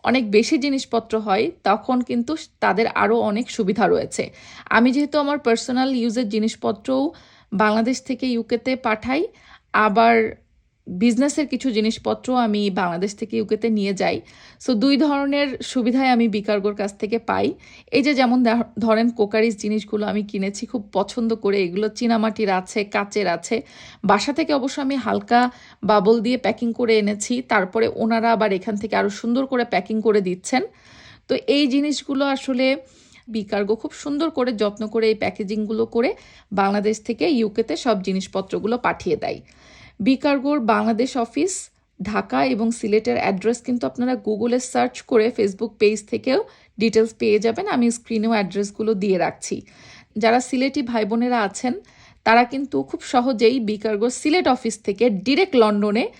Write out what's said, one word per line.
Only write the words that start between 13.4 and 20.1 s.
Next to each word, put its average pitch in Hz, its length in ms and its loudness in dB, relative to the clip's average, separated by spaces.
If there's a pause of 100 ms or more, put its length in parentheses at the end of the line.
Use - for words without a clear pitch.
নিয়ে 202 240 0
যাই। 175 280 -2 (440)
So, 262 80 2
দুই 262 240 2
ধরনের 285 500 2 (160)
সুবিধাই 254 460 0
আমি 233 180 4
বিকার্গোর 208 480 -2
কাছ 202 220 -6
থেকে 220 220 -4
পাই। 202 340 -2 (380)
এই 277 100 4
যে 285 120 2
যেমন 254 300 2
ধ-, 226 360 0
ধরেন 226 300 2
কোকারিজ 220 480 0
জিনিসগুলো 214 480 -4
আমি 202 180 -2